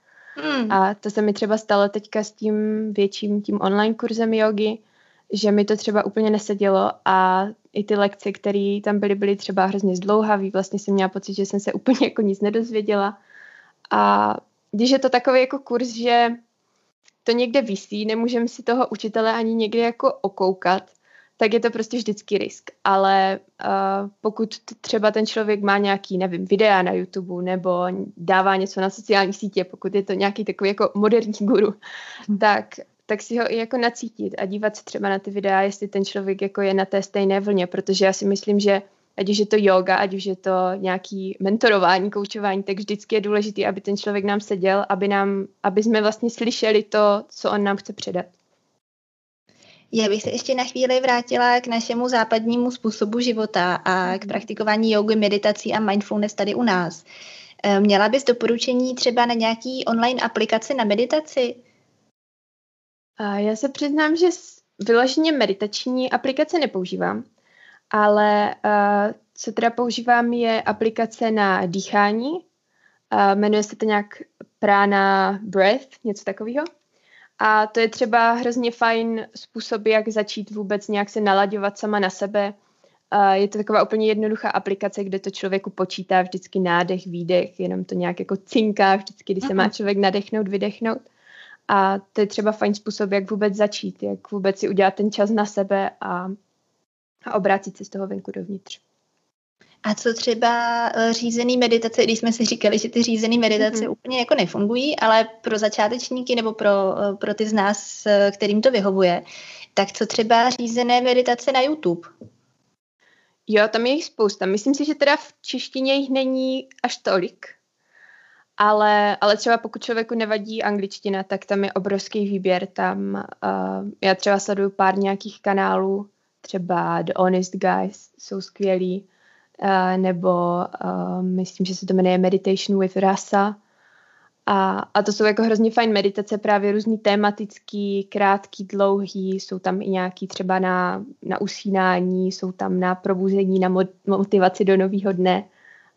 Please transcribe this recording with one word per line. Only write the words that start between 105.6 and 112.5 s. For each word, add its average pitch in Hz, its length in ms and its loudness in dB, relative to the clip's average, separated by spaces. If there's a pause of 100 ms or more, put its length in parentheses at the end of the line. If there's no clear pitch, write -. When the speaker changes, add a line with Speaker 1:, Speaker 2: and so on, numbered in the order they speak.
Speaker 1:
nebo 226 180 -2
pro, 208 160 0
eh, 196 460 0
pro 208 180 -4
ty 214 140 -2
z 214 60 -4
nás, 202 520 -2
eh, 202 280 4
kterým 208 280 0
to 262 100 6
vyhovuje, 190 520 2 (500)
tak 196 180 0
co - 140 -4
třeba 233 440 4
řízené 240 520 0
meditace 247 500 2
na 262 100 2
YouTube? 262 460 -2 (1400)